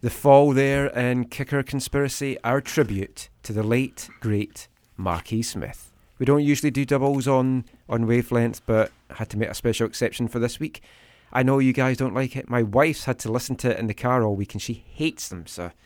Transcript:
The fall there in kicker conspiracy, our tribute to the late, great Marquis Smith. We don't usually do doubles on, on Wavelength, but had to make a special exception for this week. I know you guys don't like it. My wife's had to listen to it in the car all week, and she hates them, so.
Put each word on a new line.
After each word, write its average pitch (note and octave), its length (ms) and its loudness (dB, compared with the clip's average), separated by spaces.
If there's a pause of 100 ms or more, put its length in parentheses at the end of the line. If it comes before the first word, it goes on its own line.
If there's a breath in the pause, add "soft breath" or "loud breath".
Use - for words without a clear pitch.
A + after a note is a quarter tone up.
The - 60 -4
fall C#3 400 6
there C#3 320 2
in B2 400 0
kicker C#3 360 -4
conspiracy, C#3 800 -4
our C3 200 0
tribute G2+ 640 -2 (140)
to - 100 -10
the G#2+ 100 0
late, A#2+ 460 -2 (120)
great G#2 460 -4 (300)
Marquis F#2+ 460 -4
Smith. - 500 -10 (260)
We C3 60 -2
don't C#3+ 180 4
usually D3 280 2
do C3+ 160 -2
doubles C#3 420 0
on, C3 380 2 (240 soft breath)
on A#2 160 0
Wavelength, A#2 580 0
but A2 260 2 (200)
had - 180 -10
to - 80 -8
make A2 140 -2
a - 40 -10
special A2+ 320 -2
exception - 400 -4
for A#2+ 120 -4
this A#2 200 -2
week. - 220 -10 (500 soft breath)
I C3 120 0
know C3+ 160 4
you C3 160 4
guys C3 240 2
don't B2+ 160 -2
like B2+ 220 -4
it. - 120 -12
My A#2+ 140 0
wife's C3 420 2
had B2+ 140 -4
to - 120 -6
listen B2 260 -2
to B2+ 160 -2
it - 60 -2
in A2+ 80 -4
the G#2+ 60 -4
car B2 320 0
all G#2 100 2
week, G2 200 -6
and G2+ 80 -6
she - 200 -8 (120)
hates - 340 -6
them, E2+ 180 -14
so. F2 260 -12 (140)